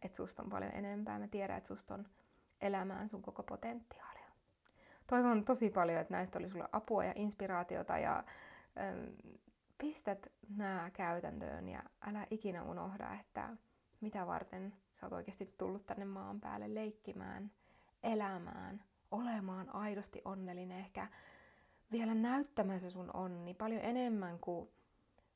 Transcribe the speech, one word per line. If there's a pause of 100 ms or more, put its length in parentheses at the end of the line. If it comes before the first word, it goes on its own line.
että
susta
on
paljon
enempää.
Mä
tiedän,
että
susta
on (520)
elämään
sun
koko
potentiaalia. (840)
Toivon
tosi
paljon,
että
näistä
oli
sulle
apua
ja
inspiraatiota
ja,
äm, (680)
pistät (240)
nää
käytäntöön
ja (240)
älä
ikinä
unohda,
että (440)
mitä
varten (180)
sä
oot
oikeasti
tullut
tänne
maan
päälle
leikkimään, (520)
elämään, (280)
olemaan
aidosti
onnellinen,
ehkä (840)
vielä
näyttämään
se
sun
onni
paljon
enemmän
kuin (680)